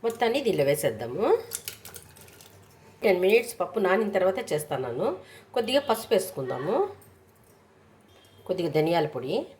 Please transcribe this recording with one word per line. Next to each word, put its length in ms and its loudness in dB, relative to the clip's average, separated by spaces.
మొత్తాన్ని 360 0
దీనిలో 240 2
వేసేద్దాము. 720 0
టెన్ 180 4
మినిట్స్ 400 2
పప్పు 180 -4
నానిన 320 2
తర్వాత 420 0
చేస్తున్నాను. 640 -4
కొద్దిగా 260 2
పసుపు 340 0
వేసుకుందాము, 760 -2
కొద్దిగా 220 -4
ధనియాల 380 2
పొడి. 400 -4